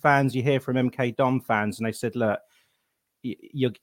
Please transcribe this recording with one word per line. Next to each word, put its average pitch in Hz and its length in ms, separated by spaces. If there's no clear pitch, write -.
fans, 139 340
you 127 60
hear 135 180
from 127 160
M 127 140
K 123 220
Dons 131 340
fans, 107 320
and 113 80
they 110 60
said, 113 240
"Look, 110 240
y-, 120 120
your, 127 160